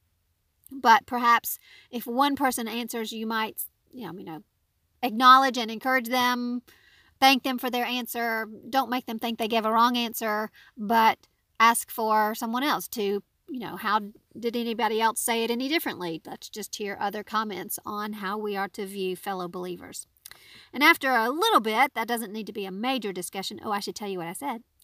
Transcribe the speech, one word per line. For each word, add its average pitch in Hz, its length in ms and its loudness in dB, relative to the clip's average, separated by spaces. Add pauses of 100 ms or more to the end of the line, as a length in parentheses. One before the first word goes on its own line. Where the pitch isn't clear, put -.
(720)
But 247 320 6
perhaps 240 540 2 (320)
if 240 160 -8
one 269 280 2
person 262 320 0
answers, 226 460 -6
you 220 140 -6
might, 220 400 -4 (260)
you 247 140 -12
know, 170 120 -10
you 190 60 -14
know, 160 180 -12 (600)
acknowledge 254 560 6
and 226 120 -4
encourage 240 380 0
them, 247 540 0 (580)
thank 269 220 6
them 262 160 -2
for 254 100 -4
their 240 160 -2
answer. 233 640 -4 (220)
Don't 247 200 0
make 254 140 -2
them 226 140 -8
think 233 200 -4
they 226 100 -2
gave 220 180 0
a 220 60 2
wrong 240 260 4
answer, 220 520 -2 (280)
but 226 400 4 (400)
ask 226 320 6
for 220 440 2
someone 240 280 -4
else 233 240 0
to, 202 360 -2 (260)
you 285 120 -10
know, 165 160 -10
"How 208 240 0 (380)
did 226 180 -2
anybody 226 440 0
else 220 200 0
say 233 220 0
it 226 80 -2
any 247 180 -2
differently?" 180 580 -4
Let's - 240 -14
just - 260 -12
hear 202 240 -8
other 202 220 -4
comments 208 640 -6
on 208 280 -8
how 202 220 -6
we 208 200 -4
are 196 140 -4
to 208 140 -10
view 190 320 -6
fellow 185 320 -6
believers. 180 580 -12 (640)
And 254 120 -2
after 302 300 6
a 233 180 2
little 349 300 4
bit, 220 340 2
that 226 140 -4
doesn't 226 240 -4
need 214 160 -8
to 202 40 -12
be 202 140 -8
a 190 40 -10
major 220 400 -4
discussion. 185 540 -8
Oh, 220 60 -4
I 202 100 -2
should 196 140 -8
tell 208 140 -10
you 190 100 -6
what 165 80 -6
I 180 80 -8
said. 247 300 -8 (200)